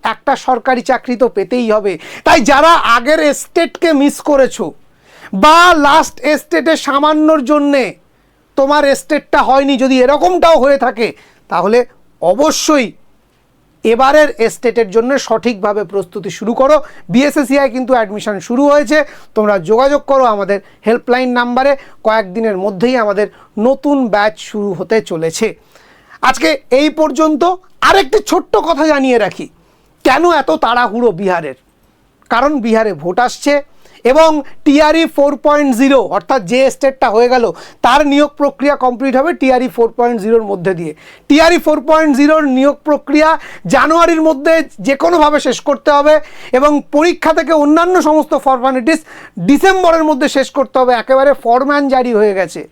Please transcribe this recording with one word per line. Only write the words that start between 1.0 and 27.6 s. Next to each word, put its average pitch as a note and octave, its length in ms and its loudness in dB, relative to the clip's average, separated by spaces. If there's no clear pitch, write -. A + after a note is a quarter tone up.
তো B3 140 2
পেতেই A3+ 360 -4
হবে। G3+ 220 0
তাই E4 180 2
যারা C#4+ 300 4
আগের C#4 240 0
এস্টেটকে D#4+ 720 -2
মিস C#4 220 0
করেছো B3+ 360 0
বা D#4 160 6
লাস্ট D4 280 2
এস্টেটে D#4 460 -2
সামান্যর D4+ 720 0
জন্যে C#4+ 340 0
তোমার C#4+ 260 2
এস্টেটটা C#4+ 460 -2
হয়নি, C#4 280 2
যদি C4 260 0
এরকমটাও D#4+ 600 2
হয়ে C#4 220 2
থাকে, A#3 220 -4
তাহলে G#3+ 300 0
অবশ্যই C4 680 0
এবারের C4 440 2
এস্টেটের A3 460 -2
জন্য A#3 280 0
সঠিকভাবে G#3+ 720 -4
প্রস্তুতি G3 460 -8
শুরু A#3 160 -6
করো। C#4 240 2
বিএসএসিআই C#4 680 0
কিন্তু B3+ 180 -4
অ্যাডমিশন G#3 460 -4
শুরু B3 320 -2
হয়েছে, D4 260 2
তোমরা G#3 200 0
যোগাযোগ C#4 320 2
করো C4 140 2
আমাদের G3+ 340 -2
হেল্পলাইন B3 420 -2
নাম্বারে। B3 320 0
কয়েকদিনের G#3+ 540 -2
মধ্যেই G#3 460 -2
আমাদের G3+ 240 -2
নতুন C#4 300 0
ব্যাচ G#3 200 0
শুরু G3+ 240 -6
হতে G3+ 280 -4
চলেছে। E3 460 -6
আজকে C4+ 280 0
এই D4+ 100 2
পর্যন্ত। D#4 440 0